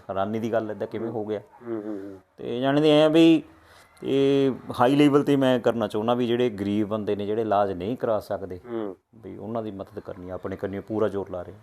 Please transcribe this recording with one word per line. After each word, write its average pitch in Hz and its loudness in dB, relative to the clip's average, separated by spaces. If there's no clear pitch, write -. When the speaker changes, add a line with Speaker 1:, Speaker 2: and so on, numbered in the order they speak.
Speaker 1:
ਹੈਰਾਨੀ 101 -2
ਦੀ 110 -4
ਗੱਲ, 110 -2
ਏਦਾਂ 101 -8
ਕਿਵੇਂ 113 -6
Speaker 2:
ਹੂੰ। 113 -6
Speaker 1:
ਹੋ 104 -6
ਗਿਆ?" 104 -4
Speaker 2:
ਹੂੰ, 117 -10
ਹੂੰ, 104 -8
ਹੂੰ। 98 -14
Speaker 1:
ਤੇ 123 -6
ਜਾਣੀ 139 2
ਦੀ 156 6
ਐਂ 151 6
ਆ - 6
ਵੀ 165 6
ਇਹ 139 2
ਹਾਈ 127 4
ਲੈਵਲ 147 6
'ਤੇ 139 2
ਮੈਂ 131 4
ਕਰਨਾ 113 0
ਚਾਹੁੰਦਾ 110 -2
ਵੀ 123 -2
ਜਿਹੜੇ 120 2
ਗਰੀਬ 101 -2
ਬੰਦੇ 104 -2
ਨੇ, 101 -6
ਜਿਹੜੇ 107 -2
ਇਲਾਜ 101 2
ਨਹੀਂ 95 -6
ਕਰਾ 110 -2
ਸਕਦੇ, 92 -8
Speaker 2:
ਹੂੰ। 107 -6
Speaker 1:
ਵੀ 95 -16
ਉਹਨਾਂ 110 -8
ਦੀ 107 -10
ਮਦਦ 95 -14
ਕਰਨੀ 92 -14
ਆ, 92 -10
ਆਪਣੇ 95 -8
ਕੰਨਿਓ 98 -8
ਪੂਰਾ 107 -2
ਜ਼ੋਰ 95 -4
ਲਾ 90 -10
ਰਹੇ। 87 -16